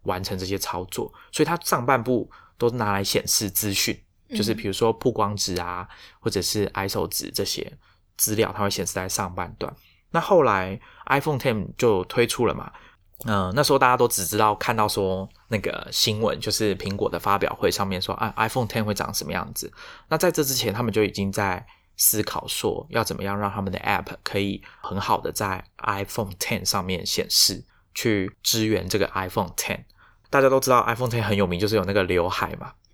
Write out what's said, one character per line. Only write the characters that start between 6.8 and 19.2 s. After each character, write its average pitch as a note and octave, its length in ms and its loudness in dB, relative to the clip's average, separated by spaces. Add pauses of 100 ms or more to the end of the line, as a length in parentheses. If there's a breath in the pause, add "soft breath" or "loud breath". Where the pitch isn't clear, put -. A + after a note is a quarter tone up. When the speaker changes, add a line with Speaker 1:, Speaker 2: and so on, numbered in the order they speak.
Speaker 1:
值 - 240 -6
这 - 120 -2
些 - 260 -6 (460 soft breath)
资 G#2+ 200 0
料， G2 200 2
它 G#2 60 -2
会 G2+ 80 2
显 G2 160 -2
示 - 60 -4
在 F#2 160 -4
上 F#2 260 -4
半 F2 240 -6
段。 - 160 -6 (380 soft breath)
那 E3+ 80 2
后 F3 240 6
来 G2 360 2 (260 loud breath)
iPhone C#3 320 2
ten A2 280 0 (100)
就 G2+ 280 4
推 A#2+ 240 2
出 A#2+ 180 0
了 E2 80 2
嘛， - 160 -10 (540 loud breath)
呃， G2 320 0
那 D3 60 4
时 D3 100 4
候 C3+ 60 6
大 C3 100 6
家 B2+ 80 4
都 B2 100 6
只 G2+ 180 0
知 G2 140 -2
道 G#2+ 160 6
看 A2+ 220 -2
到 A2 100 2
说 F#2+ 420 0 (200)
那 A2 100 0
个 - 320 -6
新 G#2+ 300 0
闻， A2 180 0
就 - 140 -4
是 G2+ 240 2
苹 G2 180 -4
果 G2+ 160 0
的 F2 80 -2
发 G2+ 180 2
表 F#2 240 2
会 F2+ 120 4
上 G2+ 120 0
面 F#2+ 160 -2
说， - 140 -4
啊， G#2+ 220 -4
iPhone A2 320 0
ten A2 160 -2
会 G#2 100 0
长 - 180 -4
什 - 140 -6